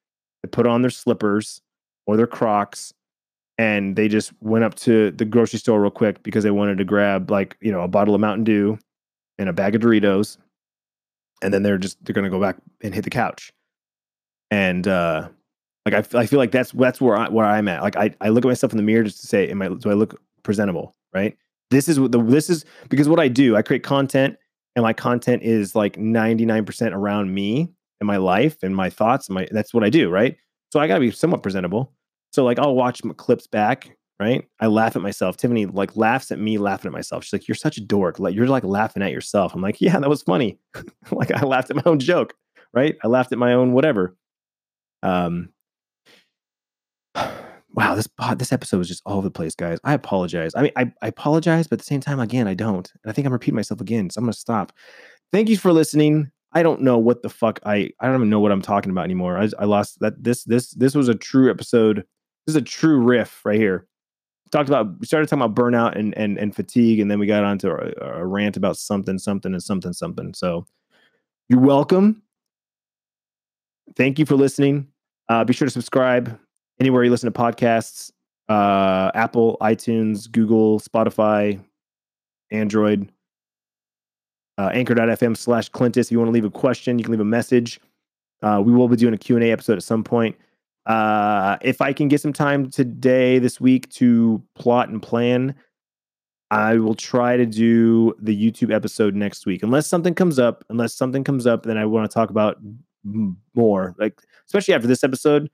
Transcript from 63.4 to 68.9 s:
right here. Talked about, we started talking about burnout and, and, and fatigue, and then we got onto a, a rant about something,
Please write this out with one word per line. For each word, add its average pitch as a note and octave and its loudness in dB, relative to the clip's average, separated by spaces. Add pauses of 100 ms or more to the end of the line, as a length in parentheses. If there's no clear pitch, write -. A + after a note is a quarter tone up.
right G#2+ 0
here. F#2+ 0 (640)
Talked D3 0
about, A2 0
we A#2+ -10
started D#3 0
talking C#3+ 0
about A2 0
burnout A#2+ 2
and, G#2 -4
and, G#2 -2
and G#2 -6
fatigue, A2+ 2
and G2+ 0
then G#2 -2
we G#2 -2
got G#2 2
onto G2 -2
a, E2 -6
a D#2+ -8
rant G2+ -2
about F#2 -2
something, G2 -4